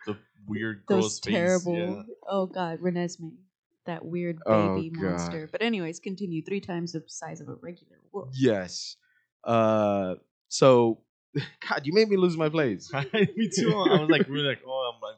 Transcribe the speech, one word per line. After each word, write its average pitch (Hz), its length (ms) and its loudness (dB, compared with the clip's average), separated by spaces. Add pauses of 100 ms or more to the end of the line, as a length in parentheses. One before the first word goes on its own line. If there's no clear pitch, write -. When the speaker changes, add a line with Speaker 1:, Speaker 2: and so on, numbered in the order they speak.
Speaker 1:
the 104 100 -4 (320)
weird, 107 400 -6
Speaker 2:
Those - 320 2
Speaker 1:
gross - 0 -
face, - 140 -2
Speaker 2:
terrible. 175 420 2
Speaker 1:
yeah. 185 280 -6 (260)
Speaker 2:
Oh, 190 160 0
God, 180 340 -6
Renesmee, 175 560 -4 (500)
that 170 200 -8
weird 170 400 -6
Speaker 3:
Oh, 104 300 4
Speaker 2:
baby 82 140 -4
Speaker 3:
God. 82 220 -6
Speaker 2:
monster. 87 400 -4
But - 100 -8
anyways, 190 380 -2
continue. 185 440 -8
Three 196 180 -6
times 175 320 -6
the 160 140 -8
size 160 340 -14
of 147 80 -16
a - 60 -12
regular - 440 -18 (120)
wolf. 160 220 -10
Speaker 3:
Yes. 110 640 0 (480)
Uh, 107 720 2 (340)
so, 120 520 6 (320)
<laughs> - 20 -20 (340)
God, 151 160 -2
you 151 80 -2
made 214 160 6
me 202 80 4
lose 180 200 2
my 156 120 0
place. 147 440 0
Speaker 1:
<laughs> 139 200 -4
Me 214 360 2
too. - 240 2
I 185 260 4
was, 156 100 2
like, 151 180 4
really, 143 200 -2
like, 127 180 -2
"Oh," 131 280 -4
I'm, - 80 -16
like, 110 160 -10